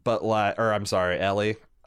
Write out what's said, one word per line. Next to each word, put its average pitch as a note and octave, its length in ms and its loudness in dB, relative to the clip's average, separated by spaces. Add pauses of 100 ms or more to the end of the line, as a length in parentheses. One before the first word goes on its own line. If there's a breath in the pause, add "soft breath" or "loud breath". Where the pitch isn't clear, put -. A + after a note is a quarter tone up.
but A#2 220 -2
li-, G#2+ 340 0
or A2+ 140 2
I'm G#2 120 -2
sorry, F2+ 360 0
Ellie. G#2 380 0 (280)